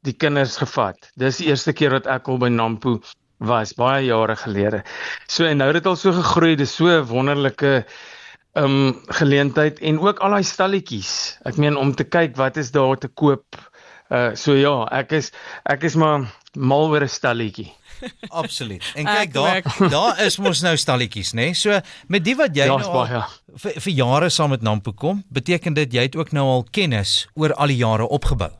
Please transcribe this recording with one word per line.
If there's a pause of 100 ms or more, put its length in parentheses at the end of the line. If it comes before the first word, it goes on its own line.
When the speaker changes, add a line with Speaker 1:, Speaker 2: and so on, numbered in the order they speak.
Speaker 1:
die
kinders
gevat.
Dis
die
eerste
keer
wat
ek
al
by
Nampo (400)
was,
baie
jare
gelede. (420)
So,
en
nou
het
dit
al
so
gegroei,
dis
so
'n
wonderlike, (720)
ehm, (160)
geleentheid,
en
ook
al
daai
stalletjies.
Ek
meen,
om
te
kyk
wat
is
daar
te
koop. (540)
Uh,
so
ja,
ek
is, (320)
ek
is
maar (240)
mal
oor
'n
stalletjie. (580)
Speaker 2:
Absoluut. (120)
En
Speaker 3:
Ek
Speaker 2:
kyk,
daar, (240)
Speaker 3:
ook.
Speaker 2:
daar
is
mos
nou
stalletjies,
né?
So, (280)
met
die
wat
jy
Speaker 1:
Daar's
Speaker 2:
nou
al
Speaker 1:
baie. (320)
Speaker 2:
vir,
vir
jare
saam
met
Nampo
kom,
beteken
dit
jy
het
ook
nou
al
kennis
oor
al
die
jare
opgebou